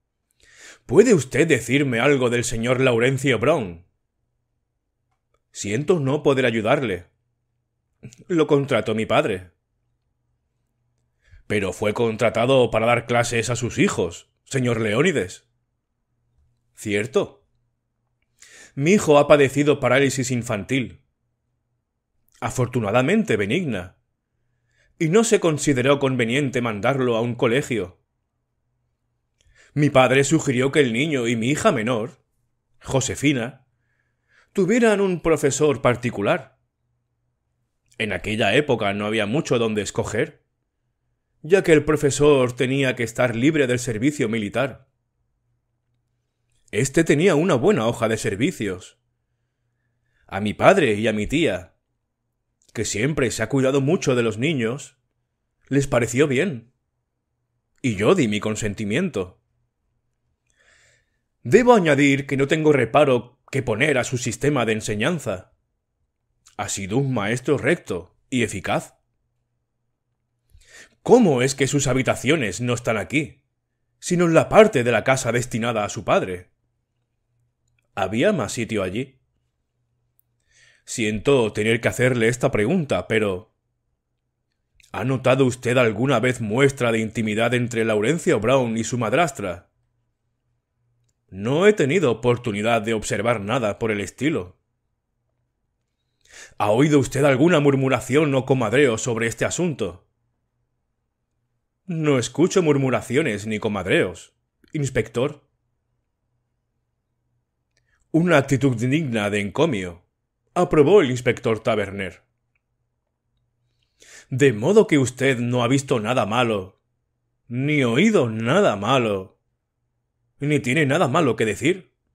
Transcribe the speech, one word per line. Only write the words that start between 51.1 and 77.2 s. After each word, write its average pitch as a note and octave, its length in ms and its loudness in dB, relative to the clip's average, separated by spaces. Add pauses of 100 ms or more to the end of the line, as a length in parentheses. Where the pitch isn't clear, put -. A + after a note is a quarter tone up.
mi G#2 160 -4
tía, A2 480 -4 (1000)
que A2 100 -4
siempre B2+ 460 -2
se A2 120 -6
ha A2 60 -4
cuidado C3+ 320 0
mucho C#3+ 340 0
de A#2+ 80 0
los G#2+ 160 -2
niños, C3 600 -6 (720)
les C3+ 180 0
pareció B2+ 420 0
bien. C3+ 460 -4 (1080)
Y A#2 160 -4
yo A2+ 180 2
di D3 140 0
mi G#2 100 -2
consentimiento. G#2 1040 -6 (2000)
Debo A#3+ 320 4
añadir C#3+ 520 2
que C#3 100 -4
no C3+ 100 0
tengo D#3 260 2
reparo C3 680 0 (100)
que B2+ 120 -4
poner B2 340 -2
a A#2+ 80 0
su B2 140 -6
sistema B2+ 480 -2
de A2 80 -2
enseñanza. A2 800 -6 (1040)
Ha G2+ 100 -8
sido G2 300 -4
un C3+ 160 -2
maestro A#2+ 420 -2
recto G#2+ 580 -4 (140)
y B2 140 -2
eficaz". G2+ 560 -6 (2000)
"¿Cómo F#3 380 4
es C3+ 140 0
que C3+ 120 -2
sus C#3 200 -2
habitaciones B2 760 -2
no B2 140 -2
están A2+ 240 -4
aquí, B2+ 460 -6 (540)
sino F3 280 0
en E3 80 0
la C#3 160 4
parte D#3 340 6
de A#2+ 80 2
la G#2+ 120 0
casa B2+ 280 0
destinada A#2 520 -2
a G2+ 40 -6
su G2 160 -12
padre?". G2+ 460 -4 (1400)